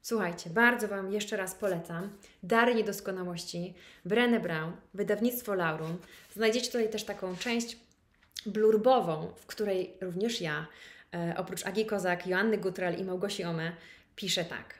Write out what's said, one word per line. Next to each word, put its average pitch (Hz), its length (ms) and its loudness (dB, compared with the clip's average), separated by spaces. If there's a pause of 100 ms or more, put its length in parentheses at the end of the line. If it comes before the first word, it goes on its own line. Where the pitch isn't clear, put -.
Słuchajcie, 180 480 -2
bardzo 220 380 4
Wam 196 240 -4
jeszcze 208 260 -2
raz 185 180 -4
polecam 175 540 -4 (340)
Dary 226 320 6
Niedoskonałości, 185 960 -4 (320)
Brené 233 360 4
Brown, 165 300 -2 (220)
wydawnictwo 208 600 0
Laurum. 165 440 0 (360)
Znajdziecie 226 340 2
tutaj 226 220 0
też 214 140 -4
taką 190 320 -6
część 233 420 -2 (680)
blurbową, 214 880 4
w - 100 -20
której 190 560 -2
również 190 400 -2
ja, 156 260 -4 (460)
e, 170 240 -2
oprócz 180 280 -6
Agi 196 200 0
Kozak, 180 420 -2
Joanny 196 300 2
Gutral 185 420 -2
i 190 40 -2
Małgosi 190 400 -4
Ome, 165 280 -2 (440)
piszę 180 300 -2
tak. - 340 -12